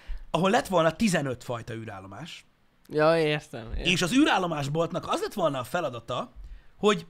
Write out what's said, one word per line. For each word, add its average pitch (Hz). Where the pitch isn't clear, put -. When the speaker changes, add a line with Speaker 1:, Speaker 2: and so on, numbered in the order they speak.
Speaker 1:
Ahol 175
lett 240
volna 165
tizenöt 147
fajta 117
űrállomás, 107
Speaker 2:
Ja, 151
értem, 151
értem. 175
Speaker 1:
és 170
az 175
űrállomás 185
boltnak 165
az 240
lett 427
volna 147
a 123
feladata, 135
hogy 202